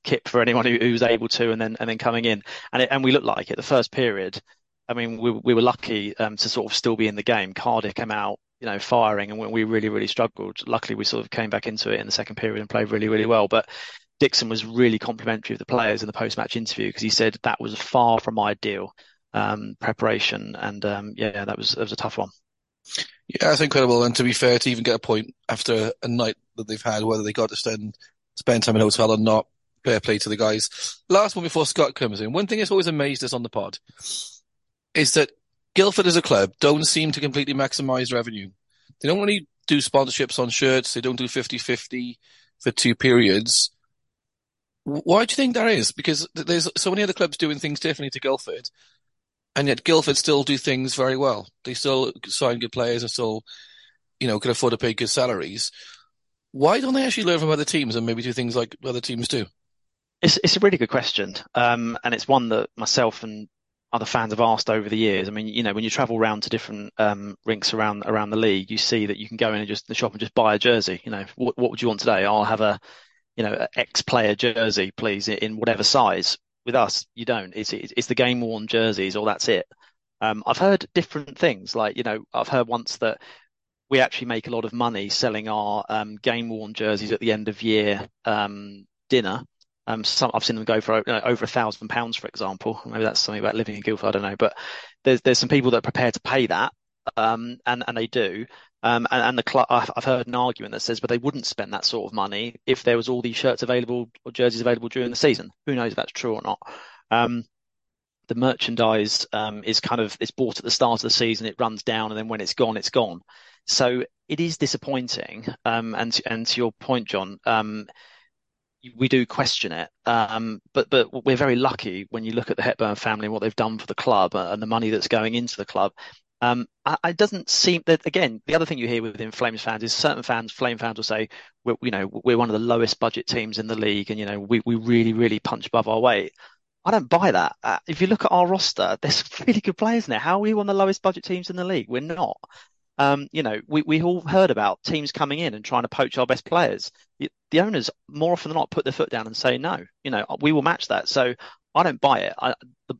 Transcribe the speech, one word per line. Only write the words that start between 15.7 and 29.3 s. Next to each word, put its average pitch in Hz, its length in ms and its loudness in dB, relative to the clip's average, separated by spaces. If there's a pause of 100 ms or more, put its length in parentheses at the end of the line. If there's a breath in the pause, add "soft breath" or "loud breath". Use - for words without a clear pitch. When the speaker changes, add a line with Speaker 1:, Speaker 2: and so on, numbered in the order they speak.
Speaker 1:
in - 20 -6
the 104 60 -6
post-match 110 420 -4
interview, 107 380 -4
'cause - 100 -10
he 110 80 0
said 110 320 2
that 113 180 0
was 107 140 -6
far 117 460 4
from 113 180 -4
ideal, 101 560 -2 (400 soft breath)
um, 104 460 -2
preparation. 107 720 -2
And, 104 300 -8
um, 101 320 -4
yeah, 101 280 -4
that 104 140 -6
was, 110 140 0
that - 80 -4
was 110 120 -4
a 110 40 -8
tough - 220 -6
one. 101 100 -4 (960 loud breath)
Speaker 2:
Yeah, - 220 0
that's 147 120 4
incredible. 127 440 4
And 120 100 2
to - 80 2
be 123 100 2
fair, 120 280 4
to 131 100 0
even 113 140 -2
get 120 100 2
a 113 60 -2
point 110 340 -2 (140)
after 113 440 0 (120)
a 120 40 -4
night 117 280 0 (200)
that 110 120 -10
they've 110 120 -8
had, 107 220 -2
whether 110 220 0
they 107 80 -4
got 110 160 0
to 107 80 -10
spend, 107 400 -6 (400 soft breath)
spend 117 260 2
time 110 140 4
in 110 60 6
a - 20 6
hotel 110 260 4
or 110 80 4
not, 110 300 4 (360)